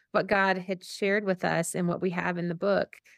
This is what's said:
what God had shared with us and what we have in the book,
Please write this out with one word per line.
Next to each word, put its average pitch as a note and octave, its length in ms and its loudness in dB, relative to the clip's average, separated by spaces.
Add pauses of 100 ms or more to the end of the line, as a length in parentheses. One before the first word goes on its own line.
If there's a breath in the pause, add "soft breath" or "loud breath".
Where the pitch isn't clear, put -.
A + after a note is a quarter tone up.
(120)
what G3 140 2
God G3 320 4
had F#3 260 -6
shared G#3 400 -2
with F#3 200 -2
us E3 300 0
and F3+ 140 0
what E3+ 120 -2
we F#3 100 0
have F3 280 -2
in F3 100 -2
the F3 60 -2
book, F#3+ 420 0 (220 soft breath)